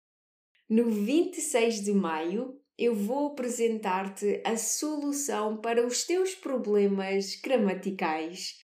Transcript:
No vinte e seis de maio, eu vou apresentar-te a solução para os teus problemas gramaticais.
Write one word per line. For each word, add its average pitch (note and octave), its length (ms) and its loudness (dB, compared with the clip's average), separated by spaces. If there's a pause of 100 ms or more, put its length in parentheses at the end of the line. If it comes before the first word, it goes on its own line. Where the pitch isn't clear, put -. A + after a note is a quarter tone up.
(680)
No A3+ 220 4
vinte C4 480 2
e D4+ 40 -4
seis A3+ 380 2
de G3+ 120 0
maio, F3+ 680 0 (160)
eu A#3 160 2
vou A#3+ 360 0
apresentar-te G#3+ 1160 -2
a A3+ 120 0
solução C#4 1040 -2
para A#3 260 2
os B3 160 -2
teus F#4 320 0
problemas G3+ 1000 0
gramaticais. F#3 1200 -2 (140)